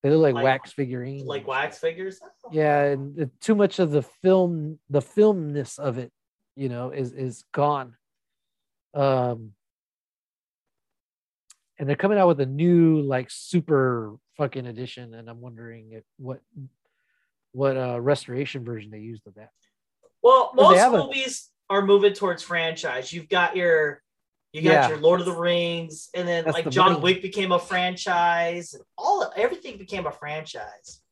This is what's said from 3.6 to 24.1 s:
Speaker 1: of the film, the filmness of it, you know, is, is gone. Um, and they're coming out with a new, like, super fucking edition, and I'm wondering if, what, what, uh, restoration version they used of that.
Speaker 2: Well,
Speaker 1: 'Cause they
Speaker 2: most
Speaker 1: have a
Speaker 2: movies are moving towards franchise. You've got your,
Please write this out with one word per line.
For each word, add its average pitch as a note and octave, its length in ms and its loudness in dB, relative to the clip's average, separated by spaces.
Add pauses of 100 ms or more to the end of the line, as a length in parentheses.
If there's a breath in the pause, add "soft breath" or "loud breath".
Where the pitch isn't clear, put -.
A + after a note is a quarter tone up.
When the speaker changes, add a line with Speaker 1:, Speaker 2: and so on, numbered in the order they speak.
Speaker 1:
of E3 120 0
the D3 100 2
film, F3 760 0 (100)
the C#3 120 0
filmness D#3+ 760 0
of C3+ 220 -6
it, A#2+ 120 -12 (440)
you C3+ 140 -6
know, B2 200 -8
is, C3 220 -8
is C3 320 -10 (100)
gone. C#3+ 420 -2 (1000)
Um, B2 560 0 (2250)
and C#3+ 100 -6
they're C#3+ 80 0
coming G3+ 220 0
out F#3 120 4
with D3 100 2
a C#3 80 2
new, D#3+ 540 4
like, C3 280 -4
super B2+ 840 -2 (220)
fucking C3+ 280 -6
edition, A#2+ 480 -14
and A2+ 160 -20
I'm A#2 120 -18
wondering A#2 500 -20
if, A2 120 -20 (140)
what, B2+ 220 -12 (1120)
what, C3+ 260 -2
uh, B2 240 -4
restoration C3+ 640 -4
version A2 240 -12
they G#2+ 100 -18
used A2 280 -16
of F#2+ 80 -20
that. G#2+ 140 -20 (720)
Speaker 2:
Well, B3+ 240 8
Speaker 1:
'Cause B3+ 80 -6
they B3+ 80 8
Speaker 2:
most D4+ 160 10
Speaker 1:
have A#3+ 160 6
a - 100 4
Speaker 2:
movies C4 460 -8 (160)
are G3 160 0
moving G3+ 300 6
towards F3+ 300 -4
franchise. E3 680 -6
You've E3 160 -12
got F#3 280 0
your, D#3+ 460 0 (520)